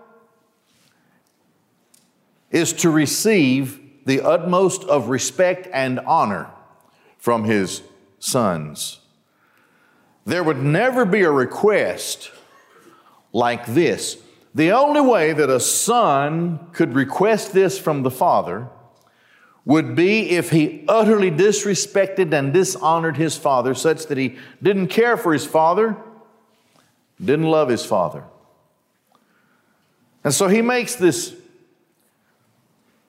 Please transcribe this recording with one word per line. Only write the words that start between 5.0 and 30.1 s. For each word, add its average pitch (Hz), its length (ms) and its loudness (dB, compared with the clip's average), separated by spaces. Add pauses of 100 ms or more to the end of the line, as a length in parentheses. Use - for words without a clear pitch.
respect 180 600 -2
and 131 280 -2
honor 113 500 -2 (680)
from 117 240 0
his 104 400 -2 (340)
sons. 82 840 -4 (1300)
There 170 180 -2
would 147 200 -2
never 233 420 2
be 202 160 2
a 170 100 4
request 131 1000 0 (1000)
like 120 360 -2
this. 127 500 0 (360)
The 160 200 2
only 294 260 2
way 214 320 4
that 147 180 0
a 127 120 2
son 165 1120 0
could 151 200 0
request 190 600 0
this 190 260 2
from 147 240 -2
the 131 80 -2
father 110 560 -2 (960)
would 131 320 0
be 185 360 2
if 175 180 0
he 156 400 0
utterly 208 420 4
disrespected 196 1040 0
and 139 180 0
dishonored 165 640 0
his 151 220 -2
father, 131 360 0
such 156 340 -2
that 143 100 -4
he 131 180 -4 (260)
didn't 190 260 0
care 233 280 2
for 190 160 -2
his 147 140 0
father, 185 500 2 (1300)
didn't 151 260 0
love 156 200 2
his 113 160 -2
father. 80 400 -4 (2000)